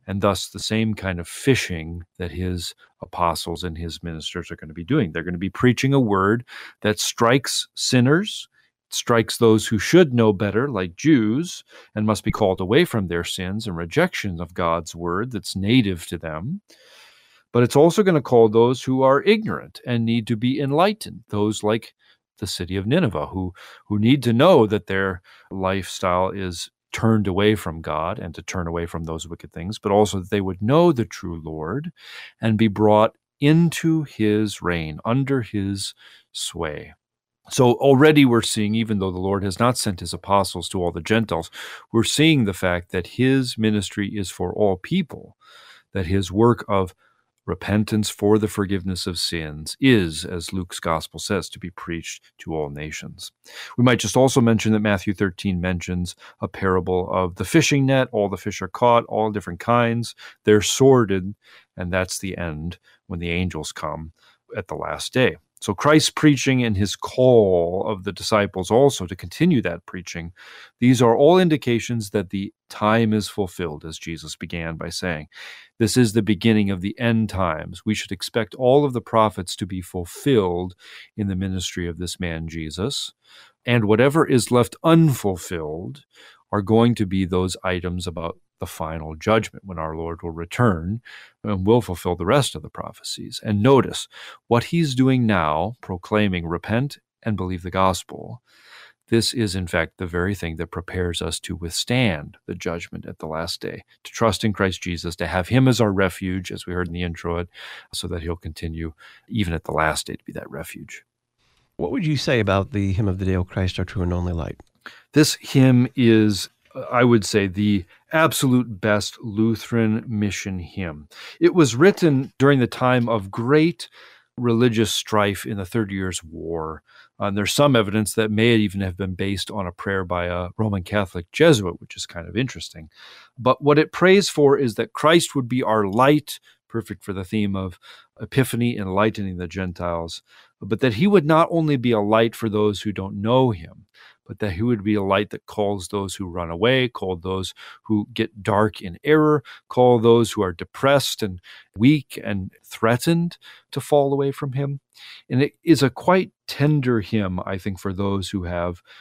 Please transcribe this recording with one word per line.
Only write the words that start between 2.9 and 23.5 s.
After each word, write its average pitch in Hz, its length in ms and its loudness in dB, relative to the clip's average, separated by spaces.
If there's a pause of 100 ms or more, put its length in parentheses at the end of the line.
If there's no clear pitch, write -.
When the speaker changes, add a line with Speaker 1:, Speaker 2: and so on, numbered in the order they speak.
Speaker 1:
apostles 85 600 -4
and 82 120 -8
his 82 280 -10
ministers 82 480 -10
are - 40 -14
gonna 78 160 -16
be 82 120 -12
doing. 104 280 0
They're 82 120 -6
gonna 87 160 -6
be 95 100 -4
preaching 127 460 2
a 139 40 4
word 104 460 2 (360)
that 104 180 0
strikes - 760 0
sinners, 143 720 0 (440)
strikes - 460 0
those 110 280 4
who 107 140 -4
should 165 340 4
know 113 180 4
better, 104 380 -2
like 92 260 -4
Jews, 139 680 2 (320)
and 107 100 -2
must 107 180 0
be 110 60 -4
called 95 320 0
away 120 240 2
from 101 220 -2
their 85 160 -2
sins 98 420 -6
and 92 100 -8
rejection 87 640 -4
of 85 140 -10
God's 85 400 -2
word 87 380 -6
that's - 240 -10
native 98 500 0
to 85 140 -10
them. 85 420 -10 (920)
But 120 120 2
it's 120 120 2
also 165 280 6
gonna 170 180 2
call 117 260 6
those 117 360 2
who 131 180 0
are 131 220 4
ignorant 185 640 -2
and 117 180 -2
need 113 220 0
to 120 80 0
be 123 240 -2
enlightened, 160 720 -2
those 104 340 -2
like 107 320 -2 (420)
the 104 100 -8
city 90 280 -6
of 98 120 -4
Nineveh, 110 400 0
who, 92 260 -6 (320)